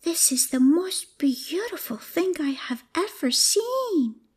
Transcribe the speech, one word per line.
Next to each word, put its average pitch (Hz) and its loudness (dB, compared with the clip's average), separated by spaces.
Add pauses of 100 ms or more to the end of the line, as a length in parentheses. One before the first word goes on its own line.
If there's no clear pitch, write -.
This 339 2
is 254 0
the 262 0
most 330 2
beautiful 311 -2
thing 359 -2
I 285 0
have 254 -6 (120)
ever 320 -2
seen 453 2 (220)